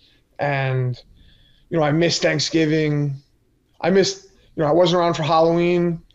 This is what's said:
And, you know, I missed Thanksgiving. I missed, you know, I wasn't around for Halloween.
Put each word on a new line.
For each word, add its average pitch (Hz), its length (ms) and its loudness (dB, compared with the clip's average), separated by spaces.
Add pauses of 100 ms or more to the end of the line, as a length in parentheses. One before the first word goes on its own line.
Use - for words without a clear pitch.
(400)
And, 131 600 -4 (720)
you 165 80 -2
know, 156 60 2
I 147 80 0
missed 165 300 0
Thanksgiving. 151 920 -2 (640)
I 170 100 0
missed, 190 340 0 (320)
you 165 80 -2
know, 147 40 0
I 143 40 2
wasn't 175 280 4
around 170 140 0
for 160 80 -6
Halloween. 170 800 0 (120)